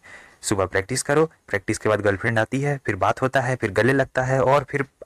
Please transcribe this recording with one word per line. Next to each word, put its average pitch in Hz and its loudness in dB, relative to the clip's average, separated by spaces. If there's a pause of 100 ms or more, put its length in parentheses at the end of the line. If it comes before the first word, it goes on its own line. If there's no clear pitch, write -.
(420)
सुबह 98 0
प्रैक्टिस 98 -4
करो, 151 2 (220)
प्रैक्टिस 104 -4
के - -2
बाद 104 2
गर्लफ्रेंड 107 0
आती 127 -2
है, 143 -2
फिर 104 -2
बात 98 0
होता - 0
है, 127 -2
फिर 107 -2
गले 113 2
लगता 131 0
है 131 0
और 139 4
फिर 135 -4 (200)